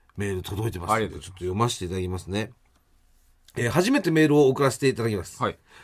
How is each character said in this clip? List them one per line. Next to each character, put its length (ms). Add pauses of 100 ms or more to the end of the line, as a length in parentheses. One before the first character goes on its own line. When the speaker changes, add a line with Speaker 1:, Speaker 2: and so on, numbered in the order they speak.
(160)
Speaker 1:
お。 40
Speaker 2:
メ 100
ー 60
ル 80
届 260
い 20
て 60
ま 80
す 40
の 60
で、 0
Speaker 1:
あ 40
り 60
が 60
と 60
う 20
ご 40
ざ 40
い 20
ま 0
す。 0
Speaker 2:
ち 0
ょ 40
っ 0
と 60
読 160
ま 140
せ 100
て 60
い 40
た 60
だ 60
き 60
ま 120
す 80
ね。 240 (1040)
え 120
ー、 40
初 180
め 120
て 100
メ 140
ー 20
ル 100
を 100
送 140
ら 80
せ 100
て 100
い 60
た 60
だ 80
き 60
ま 80
す。 180
Speaker 1:
は 80
い。 80 (260)